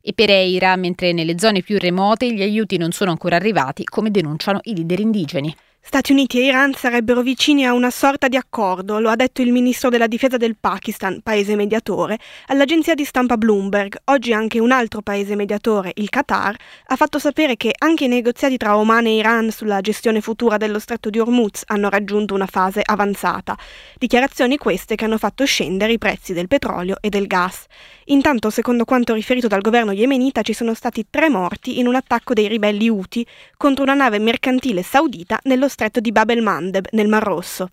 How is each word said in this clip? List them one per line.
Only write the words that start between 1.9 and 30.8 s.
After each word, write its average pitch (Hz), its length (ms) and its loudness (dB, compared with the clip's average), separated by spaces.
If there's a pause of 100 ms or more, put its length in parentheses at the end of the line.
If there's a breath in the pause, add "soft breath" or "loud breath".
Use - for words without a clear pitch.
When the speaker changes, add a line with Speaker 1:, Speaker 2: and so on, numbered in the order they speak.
Speaker 1:
gli 196 80 -4
aiuti 208 360 0
non 170 140 -2
sono 190 200 -2
ancora 170 240 -2
arrivati, 170 480 0
come 220 260 -2
denunciano 196 540 -2
i 226 100 -8
leader 175 280 -2
indigeni. 165 540 -2 (300 soft breath)
Speaker 2:
Stati 269 280 0
Uniti 262 260 2
e 254 60 2
Iran 269 280 4
sarebbero 240 480 0
vicini 269 440 2
a 247 80 2
una 247 180 2
sorta 277 380 0
di 262 80 0
accordo, 202 640 -2
lo 226 80 2
ha 226 80 2
detto 254 240 0
il 240 100 4
ministro 247 380 2
della 240 180 2
difesa 247 300 0
del 233 200 -2
Pakistan, 190 640 -4
paese 208 360 0
mediatore, 208 640 -2 (260 loud breath)
all'agenzia 285 500 2
di 285 80 -4
stampa 247 320 0
Bloomberg. 202 680 0
Oggi 247 260 2
anche 220 280 0
un 240 120 2
altro 233 300 0
paese 202 340 -4
mediatore, 208 600 -2
il 208 120 -6
Qatar, 233 480 -2 (300 loud breath)
ha 254 100 -2
fatto 302 240 0
sapere 285 380 0
che 220 200 -2
anche 311 280 2
i - 20 2
negoziati 247 480 0
tra 214 220 2
Oman 226 300 4
e 220 100 2
Iran 220 340 2
sulla 202 300 -2
gestione 214 400 0
futura 220 340 0
dello 214 240 -2
stretto 220 300 -8
di 214 100 -2
Hormuz 226 460 2
hanno 208 240 0
raggiunto 202 440 0
una 196 140 0
fase 190 340 -2
avanzata. 202 760 -2 (400 loud breath)
Dichiarazioni 262 600 2
queste 208 380 -2
che - 80 -4
hanno 220 140 0
fatto 214 260 -2
scendere 190 480 0
i 226 60 2
prezzi 196 340 -4
del 175 160 -4
petrolio 190 540 -2
e 214 80 -2
del 196 180 -2
gas. 185 380 -2 (400 loud breath)
Intanto, 277 440 2
secondo 240 360 0
quanto 240 280 2
riferito 240 340 0
dal 196 140 2
governo 220 300 2
yemenita, 247 520 0
ci 220 100 -2
sono 226 200 -2
stati 226 360 -6